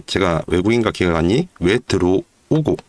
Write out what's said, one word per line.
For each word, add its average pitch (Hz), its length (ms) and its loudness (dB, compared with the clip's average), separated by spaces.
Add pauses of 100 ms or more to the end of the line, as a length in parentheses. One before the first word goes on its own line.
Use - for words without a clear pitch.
제가 87 400 0
외국인과 107 440 0
기관이 90 580 0 (120)
왜 92 180 2
들어오고, 98 1000 -2 (120)